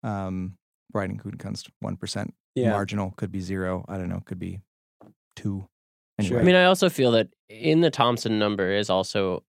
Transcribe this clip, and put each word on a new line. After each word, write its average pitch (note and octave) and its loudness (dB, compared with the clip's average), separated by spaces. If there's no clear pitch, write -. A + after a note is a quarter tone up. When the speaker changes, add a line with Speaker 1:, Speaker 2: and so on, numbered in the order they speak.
Speaker 1:
Um, F#2+ -4
Brian G2+ -4
Gutekunst, - -10
one G2 -6
percent, - -8
Speaker 2:
Yeah. B2 2
Speaker 1:
marginal, G2+ -2
could F#2+ -6
be G2 -6
zero, F#2 -4
I G2 -8
don't F2+ -6
know, F#2 -6
could F2+ -10
be F#2 -10
two. G2 -6
Speaker 2:
Sure. G#3 2
Speaker 1:
Anyway. - 4
Speaker 3:
I - 4
mean, F3+ 8
I F3+ 8
also F#3 4
feel B2+ 2
that A2+ 4
in D#3 2
the E3+ 6
Thompson A#2 2
number G2+ 0
is G2+ 0
also F#2+ 0